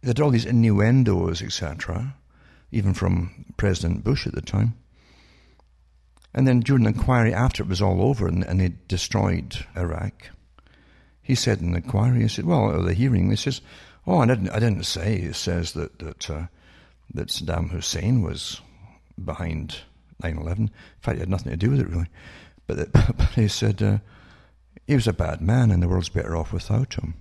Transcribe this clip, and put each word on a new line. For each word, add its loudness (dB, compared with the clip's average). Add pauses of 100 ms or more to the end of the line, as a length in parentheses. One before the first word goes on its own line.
they -4
had 0
all 4
these 4
innuendos, 4
et -8
cetera, -6 (560)
even 0
from -2 (120)
President 0
Bush -2
at -6
the -6
time. 0 (1600)
And 4
then 6
during 4
the 4
inquiry, 2
after 0
it -6
was -2
all 2
over 2
and, 0
and 0
they 2 (140)
destroyed -2 (100)
Iraq, -6 (920)
he 0
said 0
in -2
the 0
inquiry, 2
he 2
said, -4
well, 2
at 0
the 0
hearing, 2
he 2
says, -4 (440)
"Oh, 2
I 4
didn't, 2
I -2
didn't 0
say," -2
he -6
says, -4
"that, -8
that, -12
uh, -6 (680)
that -6
Saddam -4
Hussein 0
was -6 (600)
behind -6 (440)
nine -4
eleven. -2
In -10
fact, -4
he -6
had -6
nothing -2
to -4
do 2
with 2
it, -2
really." -2 (600)
But, -4
<laughs> 6
but 4
he 4
said, -2
uh, 2 (880)
"He 2
was 2
a 0
bad -4
man 4
and 4
the 2
world's 0
better -4
off -4
without -2
him." -8